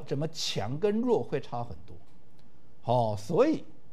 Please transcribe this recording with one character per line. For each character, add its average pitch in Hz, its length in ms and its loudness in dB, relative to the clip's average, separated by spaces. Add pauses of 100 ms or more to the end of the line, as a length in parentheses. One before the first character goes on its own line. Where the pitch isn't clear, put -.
怎 147 100 -2
么 151 120 0
强 120 500 -2
跟 208 240 2
弱 240 220 4
会 139 180 -2
差 120 220 -4
很 98 120 -4 (120)
多。 87 80 -6 (880)
好， 117 340 4
所 175 300 4
以 - 160 2 (300)